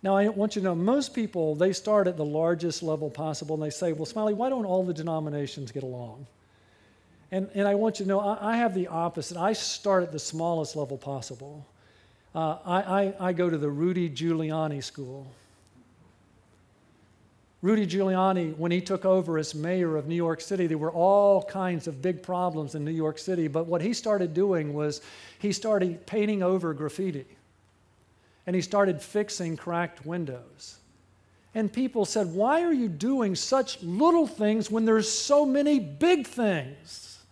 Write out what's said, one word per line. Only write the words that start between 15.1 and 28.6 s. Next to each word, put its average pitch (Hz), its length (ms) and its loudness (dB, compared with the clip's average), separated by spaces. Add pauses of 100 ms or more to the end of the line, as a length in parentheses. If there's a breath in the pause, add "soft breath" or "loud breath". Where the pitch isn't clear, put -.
Rudy 208 240 4
Giuliani, 185 720 2
when 170 140 0
he 180 80 2
took 190 240 -4
over 175 340 4
as 151 160 -4
mayor 165 420 0
of 147 120 -4
New 165 80 -2
York 165 240 0
City, 185 260 -2
there 160 120 0
were 156 120 -2
all 196 540 6
kinds 185 420 -4
of 139 160 -8
big 180 200 -2
problems 175 520 -2
in 147 100 -4
New 151 60 -4
York 156 280 -2
City, 175 280 -2
but 160 200 -2
what 170 140 0
he 214 140 0
started 190 400 0
doing 165 400 2
was 151 260 -2 (380 loud breath)
he 208 140 -2
started 185 540 0
painting 208 360 0
over 175 320 2
graffiti, 147 500 -4 (1200 soft breath)
and 180 100 0
he 180 40 2